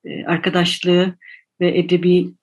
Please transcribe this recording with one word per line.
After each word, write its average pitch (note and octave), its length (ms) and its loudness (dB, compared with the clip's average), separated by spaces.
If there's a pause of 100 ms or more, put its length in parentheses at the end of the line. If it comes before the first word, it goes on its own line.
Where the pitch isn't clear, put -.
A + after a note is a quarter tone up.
e, - 200 -10
arkadaşlığı F3 920 0 (460)
ve F3+ 180 0
edebi-, F3+ 640 2